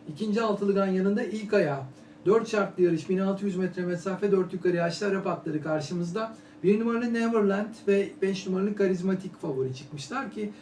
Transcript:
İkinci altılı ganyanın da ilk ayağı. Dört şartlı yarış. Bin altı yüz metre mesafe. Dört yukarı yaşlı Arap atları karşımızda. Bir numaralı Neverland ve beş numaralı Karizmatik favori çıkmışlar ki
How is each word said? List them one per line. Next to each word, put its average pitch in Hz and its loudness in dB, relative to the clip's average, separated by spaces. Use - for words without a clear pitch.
İkinci 208 -2
altılı 202 2
ganyanın 190 2
da 240 0
ilk 214 -4
ayağı. 180 2
Dört 220 4
şartlı 196 0
yarış. 165 2
Bin 185 2
altı 196 0
yüz 185 -2
metre 180 -2
mesafe. 185 -2
Dört 185 2
yukarı 175 2
yaşlı 170 0
Arap 190 0
atları 165 -4
karşımızda. 170 -4
Bir 202 4
numaralı 233 0
Neverland 220 2
ve 196 2
beş 190 0
numaralı 196 0
Karizmatik 185 0
favori 131 -4
çıkmışlar 220 -8
ki 208 -6